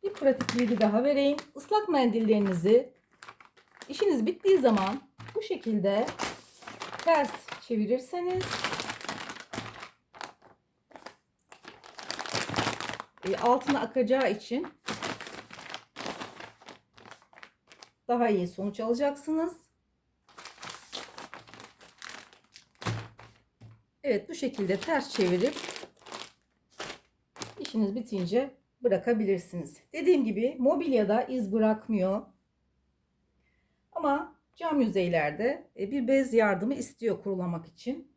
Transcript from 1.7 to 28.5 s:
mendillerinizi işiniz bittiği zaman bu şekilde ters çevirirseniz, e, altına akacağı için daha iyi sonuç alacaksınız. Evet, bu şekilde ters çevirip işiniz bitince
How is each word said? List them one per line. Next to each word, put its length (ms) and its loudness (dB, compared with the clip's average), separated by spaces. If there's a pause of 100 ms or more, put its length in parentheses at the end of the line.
mendillerinizi 1040 4 (960)
işiniz 380 2
bittiği 320 4
zaman 440 4 (320)
bu 80 -2
şekilde 640 0 (920)
ters 320 4 (380)
çevirirseniz, 760 0 (4000)
e, 80 2
altına 440 2
akacağı 500 2
için 380 -4 (3500)
daha 200 2
iyi 200 2
sonuç 320 -6
alacaksınız. 760 0 (4000)
Evet, 260 0
bu 60 -10
şekilde 460 -2
ters 300 -2
çevirip 440 2 (2000)
işiniz 340 0
bitince 600 -2 (300)